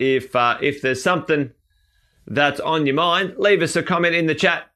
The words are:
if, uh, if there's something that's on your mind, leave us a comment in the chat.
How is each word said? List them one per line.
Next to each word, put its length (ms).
if, 340
uh, 260
if 220
there's 180
something 520
that's 320
on 260
your 120
mind, 420
leave 240
us 140
a 80
comment 320
in 100
the 80
chat. 300